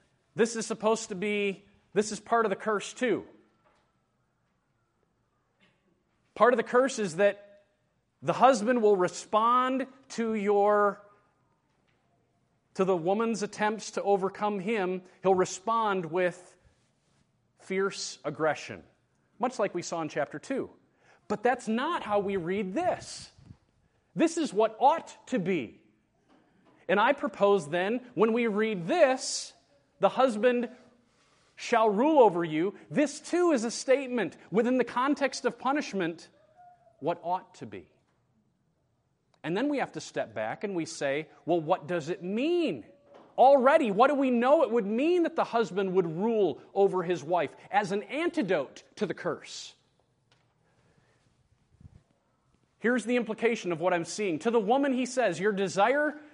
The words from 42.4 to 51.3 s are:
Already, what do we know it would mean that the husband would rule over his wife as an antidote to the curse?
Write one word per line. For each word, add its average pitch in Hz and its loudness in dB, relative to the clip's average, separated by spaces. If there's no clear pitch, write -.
Already, 269 6
what 233 4
do 294 2
we 262 2
know 254 4
it 214 0
would 226 0
mean 320 2
that 320 -4
the 214 2
husband 196 -2
would 185 4
rule 208 0
over 185 2
his 165 -2
wife 160 -2
as 196 0
an 208 -2
antidote 220 -2
to 214 -6
the 165 -4
curse? - -10